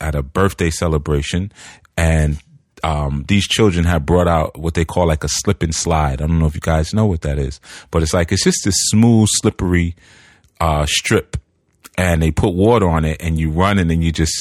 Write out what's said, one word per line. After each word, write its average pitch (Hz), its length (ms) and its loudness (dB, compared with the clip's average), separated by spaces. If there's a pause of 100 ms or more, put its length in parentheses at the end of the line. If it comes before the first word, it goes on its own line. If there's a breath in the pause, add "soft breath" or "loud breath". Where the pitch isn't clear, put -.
at 76 140 -4
a 73 80 -2
birthday 87 480 0
celebration, 78 800 -2 (440 loud breath)
and, 78 460 0 (420)
um, 71 440 -4
these 101 200 2
children 87 380 2
had 85 200 0
brought 87 220 2
out 82 300 0
what 82 160 -6
they 87 100 0
call, 87 240 0
like, 78 160 -2
a 73 60 -4
slip - 320 -2
and 80 140 -2
slide. 76 480 -2
I 78 40 -2
don't 82 120 2
know 80 80 2
if 76 80 -2
you 82 60 -10
guys 80 320 0
know 107 120 2
what 90 160 -2
that 73 160 -4
is, 67 220 -6 (320 loud breath)
but 82 100 0
it's 78 120 -2
like, 87 180 0
it's 98 120 0
just - 220 0
this 101 100 0 (140)
smooth, 110 400 4 (120)
slippery, 90 540 0 (640 soft breath)
uh, 76 280 0
strip, - 500 -2 (600)
and 87 240 2
they 80 80 2
put 90 240 0
water 98 360 4
on 80 160 0
it, 78 160 -4
and 82 180 -2
you 78 100 -2
run, 95 300 2
and 85 100 0
then 82 120 2
you 82 100 0
just 78 300 -2